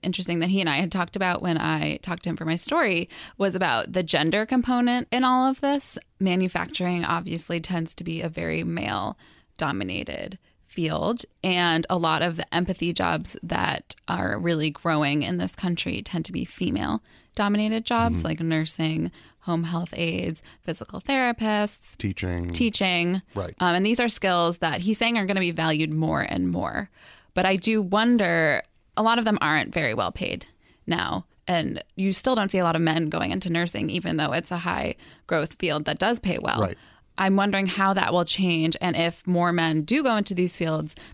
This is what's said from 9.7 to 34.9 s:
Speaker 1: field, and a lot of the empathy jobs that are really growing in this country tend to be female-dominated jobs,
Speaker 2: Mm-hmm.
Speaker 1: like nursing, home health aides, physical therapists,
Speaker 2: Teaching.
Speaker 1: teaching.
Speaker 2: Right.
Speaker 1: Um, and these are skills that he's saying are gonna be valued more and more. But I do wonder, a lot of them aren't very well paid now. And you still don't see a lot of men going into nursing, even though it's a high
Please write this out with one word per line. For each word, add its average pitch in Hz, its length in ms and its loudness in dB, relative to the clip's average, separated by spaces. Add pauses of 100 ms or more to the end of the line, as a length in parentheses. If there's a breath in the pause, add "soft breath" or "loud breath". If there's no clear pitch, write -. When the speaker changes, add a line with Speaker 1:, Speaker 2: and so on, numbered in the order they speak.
Speaker 1:
field, 165 560 -2 (200)
and 175 460 2
a 185 80 2
lot 160 260 2
of 170 120 0
the - 180 -6
empathy 175 400 0
jobs 165 500 -2
that - 520 -2 (120)
are - 320 -2
really 165 320 0
growing 151 520 0
in 180 140 -2
this 180 180 -4
country 175 460 -2
tend 165 240 -4
to - 80 -8
be - 120 -4
female-dominated 214 1400 -2
jobs, 233 340 2
Speaker 2:
Mm-hmm. 160 80 -2
Speaker 1:
like 160 140 -2
nursing, 160 720 0 (300 loud breath)
home 170 220 0
health 170 320 -4
aides, 170 460 -4 (220 loud breath)
physical - 360 -8
therapists, 226 1000 -2
Speaker 2:
Teaching. 87 540 -2
Speaker 1:
teaching. 185 680 2 (140)
Speaker 2:
Right. 185 240 -4
Speaker 1:
Um, 175 160 4
and 190 100 4
these 233 140 2
are 240 100 2
skills 175 480 2
that 156 240 -2
he's 208 160 0
saying 233 200 2
are 196 80 0
gonna 190 140 0
be 175 120 2
valued 160 400 0
more 156 300 0
and - 300 -2
more. - 380 -4 (460 loud breath)
But 185 100 4
I 190 120 4
do 214 240 2
wonder, 185 840 4 (340)
a 220 60 2
lot 226 160 4
of 226 60 0
them 208 160 2
aren't 151 320 0
very 143 200 0
well 107 180 0
paid - 340 -6 (420 soft breath)
now. 175 380 -2 (220)
And 170 360 -2 (120)
you 190 160 0
still 262 220 0
don't 202 160 0
see 190 100 -2
a 180 40 2
lot 165 140 2
of 165 40 2
men 160 280 2
going - 220 -2
into 185 180 -2
nursing, 170 400 -2
even 175 280 -2
though 147 140 0
it's - 200 -4
a 175 80 -2
high - 360 -4 (320 loud breath)